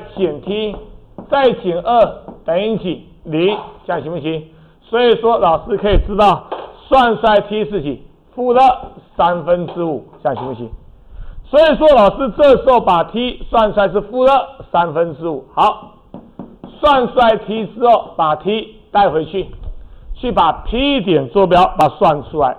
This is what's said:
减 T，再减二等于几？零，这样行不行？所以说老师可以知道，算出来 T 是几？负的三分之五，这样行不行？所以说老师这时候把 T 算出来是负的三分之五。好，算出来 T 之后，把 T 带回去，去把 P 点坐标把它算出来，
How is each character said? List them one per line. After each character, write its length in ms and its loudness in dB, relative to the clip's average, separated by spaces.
减 260 -2
T， 340 -6
再 220 2
减 260 -6
二 260 2
等 160 -2
于 160 -4
几？ 300 -8
零， 340 -2
这 60 -4
样 100 -6
行 80 -10
不 80 -8
行？ 280 -6
所 180 -2
以 140 4
说 240 0
老 260 2
师 100 -6
可 140 -2
以 160 4
知 100 -8
道， 280 2
算 300 4
出 80 -2
来 160 4
T 240 -4
是 160 -6
几？ 220 -8
负 180 0
的 80 4
三 260 0
分 260 -2
之 140 -6
五， 220 -6
这 80 -2
样 80 -4
行 100 -8
不 60 -8
行？ 160 -12
所 160 2
以 140 4
说 140 4
老 280 6
师 180 -4
这 80 2
时 80 0
候 80 6
把 240 2
T 440 -8
算 260 0
出 60 -2
来 80 4
是 140 -2
负 240 -2
的 60 4
三 200 0
分 240 -2
之 120 -8
五。 260 -8
好， 380 0
算 300 2
出 100 -2
来 180 4
T 300 -8
之 200 -4
后， 180 4
把 200 0
T 400 -6
带 160 2
回 180 -2
去， 200 -6
去 160 -6
把 200 2
P 360 0
点 280 0
坐 160 2
标 180 4
把 100 4
它 80 -4
算 280 0
出 160 -8
来， 200 0